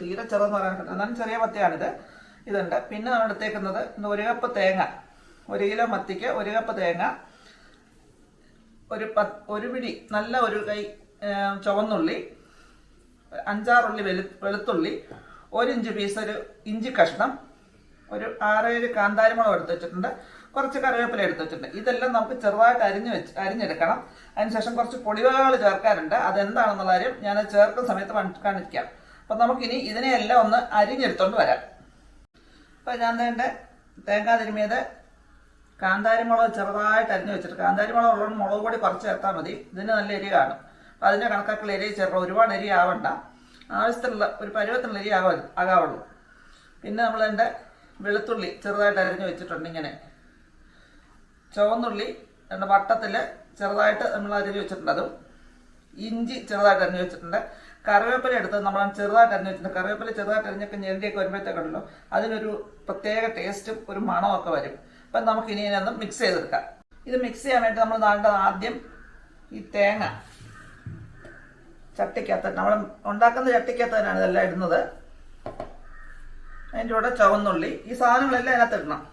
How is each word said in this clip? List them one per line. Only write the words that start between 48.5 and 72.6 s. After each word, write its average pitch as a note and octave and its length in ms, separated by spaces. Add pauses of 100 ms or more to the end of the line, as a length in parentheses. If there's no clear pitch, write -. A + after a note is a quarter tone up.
ചെറുതായിട്ട് G3+ 400
അരിഞ്ഞ് F#3 280
വെച്ചിട്ടുണ്ട്, E3 400
ഇങ്ങനെ D#3+ 200 (1600)
ചുവന്നുള്ളി G#3+ 520 (440)
രണ്ട് F#3+ 220
വട്ടത്തിൽ G3+ 400 (460)
ചെറുതായിട്ട് G#3 460 (100)
നമ്മൾ G3+ 240
അരിഞ്ഞ് G3+ 240
വെച്ചിട്ടുണ്ട്, D#3+ 320
അതും G3+ 160 (960)
ഇഞ്ചി A#3 300 (120)
ചെറുതായിട്ട് G3+ 360
അരിഞ്ഞ് F3+ 180
വെച്ചിട്ടുണ്ട്. F3 360 (500)
കറിവേപ്പില B3 500
എടുത്ത് G3+ 180 (120)
നമ്മൾ G3 120 (200)
ചെറുതായിട്ട് A3 340
അരിഞ്ഞ് F#3 160
വെച്ചിട്ടുണ്ട്. F#3 280
കറിവേപ്പില G#3 300 (100)
ചെറുതായിട്ട് G#3 320
അരിഞ്ഞൊക്കെ G3+ 340
ഞെരടിയൊക്കെ F#3+ 380
വരുമ്പോഴത്തേക്കുണ്ടല്ലോ, F#3+ 600 (320)
അതിനൊരു A3 360 (360)
പ്രത്യേക G#3+ 380 (120)
ടേസ്റ്റും G3+ 400 (140)
ഒരു G3 100 (100)
മണമൊക്കെ F3+ 460
വരും. - 180 (320)
അപ്പം - 220
നമുക്ക് A3+ 240
ഇനി G#3 120
ഇതിനൊന്ന് G3+ 260 (100)
മിക്സ് A3 200
ചെയ്തെടുക്കാം. F#3 420 (440)
ഇത് B3+ 160
മിക്സ് - 220
ചെയ്യാൻ C4 180
വേണ്ടി A3 180
നമ്മൾ A3+ 220
നാളെ G#3 260 (160)
ആദ്യം G3 300 (800)
ഈ - 40 (140)
തേങ്ങ G#3 300 (1900)
ചട്ടിക്കകത്ത്, G2 600
നമ്മൾ G3 140 (400)